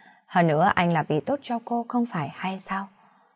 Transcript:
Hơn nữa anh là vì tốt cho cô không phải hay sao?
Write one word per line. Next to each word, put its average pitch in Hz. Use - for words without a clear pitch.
Hơn 175
nữa 160
anh 175
là 156
vì 151
tốt 277
cho 233
cô 233
không 240
phải 170
hay 190
sao? 196